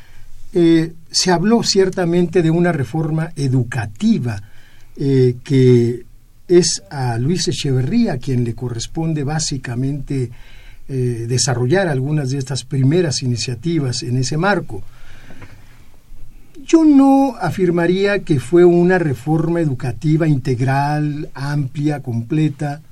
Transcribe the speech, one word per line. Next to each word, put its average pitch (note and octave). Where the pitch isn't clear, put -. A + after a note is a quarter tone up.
eh, E3
se -
habló G3+
ciertamente F3+
de D#3+
una F3
reforma D#3
educativa, B2
eh, C3
que B2
es F3
a B2+
Luis D#3
Echeverría D3
quien B2
le A#2
corresponde D3
básicamente, C3+
eh, A#2+
desarrollar B2+
algunas C#3
de C#3
estas C3
primeras D3
iniciativas B2+
en B2
ese B2+
marco. F3+
Yo D#4+
no C4+
afirmaría F#3
que D#3+
fue E3+
una F3
reforma E3
educativa D3+
integral, C#3+
amplia, D3
completa, D3